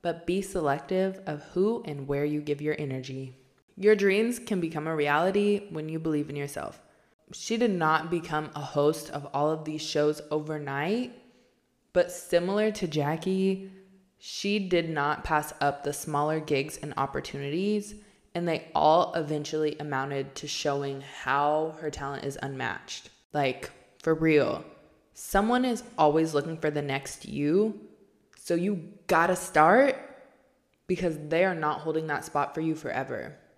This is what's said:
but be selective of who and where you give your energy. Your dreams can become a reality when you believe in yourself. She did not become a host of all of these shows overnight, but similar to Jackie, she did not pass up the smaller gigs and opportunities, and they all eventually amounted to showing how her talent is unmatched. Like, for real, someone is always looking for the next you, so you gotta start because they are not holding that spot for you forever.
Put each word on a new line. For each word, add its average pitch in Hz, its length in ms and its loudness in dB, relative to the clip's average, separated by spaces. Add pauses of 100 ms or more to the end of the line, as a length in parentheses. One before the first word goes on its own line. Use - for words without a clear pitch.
but 165 260 -4
be 185 160 0
selective 185 840 0
of 147 160 -6 (100)
who 214 340 2
and 143 220 -8
where 143 160 0
you 151 160 0
give 147 220 -4
your 151 160 0
energy. 131 580 -6 (400)
Your 202 180 6
dreams 208 440 2
can 190 220 -2
become 160 260 -2
a 160 100 -2
reality 190 760 4
when 156 180 -6
you 160 100 -4
believe 151 320 0
in 147 60 -6
yourself. 143 440 -8 (520)
She - 240 -4
did 226 140 4
not 160 400 2
become 160 440 -2
a 147 60 -8
host 147 500 2
of 143 220 -8
all 147 180 2
of 160 140 -4
these 156 180 -6
shows 151 380 2 (100)
overnight, 151 840 -2 (800)
but 175 180 4
similar 196 600 0
to 196 160 -4
Jackie, 185 840 0 (480)
she - 400 -2
did 175 320 0
not 151 340 0
pass 151 360 0
up 143 240 0
the 147 80 -2
smaller 151 480 -2
gigs 151 420 -2
and 147 140 -8
opportunities, 165 1000 -2 (400)
and 175 140 -2
they 160 260 -4
all 156 400 6
eventually 151 640 -2
amounted 139 580 -4
to 147 120 -12
showing 139 520 -2
how 147 800 0
her 156 100 -4
talent 143 340 -8
is 139 180 -6
unmatched. - 680 -8 (220)
Like, 135 380 0 (320)
for 160 120 2
real, 156 500 4 (500)
someone 233 500 0
is 240 180 -2 (140)
always 156 380 4
looking 156 240 0
for 160 120 0
the 147 120 -2
next 139 420 -6
you, 180 640 0 (480)
so - 180 -2
you 175 380 -2 (140)
gotta 175 280 4
start 185 640 6 (880)
because 175 300 -2 (120)
they 165 160 4
are 190 100 2
not 151 260 -2
holding 160 280 -2
that 147 160 -2
spot - 300 -2
for 160 60 -4
you 160 140 0
forever. 135 600 -6 (240)